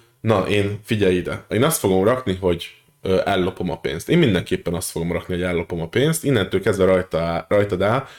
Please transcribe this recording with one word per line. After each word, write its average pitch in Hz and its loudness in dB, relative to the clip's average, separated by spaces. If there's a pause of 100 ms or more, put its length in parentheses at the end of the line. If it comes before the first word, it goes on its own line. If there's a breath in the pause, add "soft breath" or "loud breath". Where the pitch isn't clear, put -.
(220 loud breath)
na, 110 2
én, 101 0
figyelj 98 2
ide, 87 -4
én 107 2
azt 151 0
fogom 95 2
rakni, 104 0
hogy, 87 -2 (280)
ö, 95 2
ellopom 92 -2
a 76 -6
pénzt. 71 -6
Én 160 4
mindenképpen 92 0
azt 85 -6
fogom 85 -4
rakni, 87 -6
hogy 87 -2
ellopom 87 -4
a 82 -6
pénzt, 151 0
innentől 98 0
kezdve 95 2
rajta, 85 0
rajtad 104 2
áll, 110 0 (120)